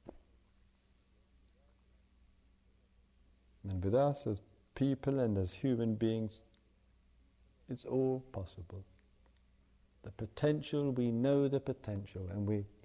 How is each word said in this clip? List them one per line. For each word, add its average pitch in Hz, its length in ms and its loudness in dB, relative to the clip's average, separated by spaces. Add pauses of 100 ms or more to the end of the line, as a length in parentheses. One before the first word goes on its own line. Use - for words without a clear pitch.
(3750)
And 95 200 -4
with 98 120 2
us 139 320 2
as 104 140 -4 (340)
people 135 440 0
and 110 180 2
as 95 160 0
human 117 420 0
beings, 110 460 0 (1300)
it's 123 160 -8
all 131 360 0 (120)
possible. 92 500 -10 (1200)
The - 80 -14
potential, 147 800 0
we 123 180 2
know 139 380 4
the 135 140 0
potential, 101 720 -6
and 101 140 -2
we're 104 200 0 (180)